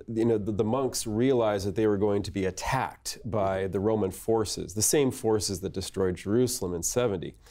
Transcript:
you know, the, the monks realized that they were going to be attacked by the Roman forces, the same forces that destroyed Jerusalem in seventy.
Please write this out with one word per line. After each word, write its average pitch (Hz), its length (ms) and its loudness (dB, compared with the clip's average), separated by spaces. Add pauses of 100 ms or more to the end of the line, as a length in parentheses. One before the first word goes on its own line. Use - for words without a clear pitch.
you 110 180 0
know, 113 140 4
the, 104 120 -4
the 104 120 2
monks 123 420 0
realized 110 640 2
that 92 80 -4
they 110 100 2
were 104 120 4
going 101 260 2
to 92 80 -8
be 95 140 -2
attacked - 800 -4
by 95 440 0
the 95 120 -2
Roman 104 300 2
forces, 104 640 -2
the 107 80 -2
same 135 300 4
forces 107 480 0
that 92 120 -6
destroyed 95 440 -2
Jerusalem 107 580 0
in 85 80 -4
seventy. 104 540 -2 (160)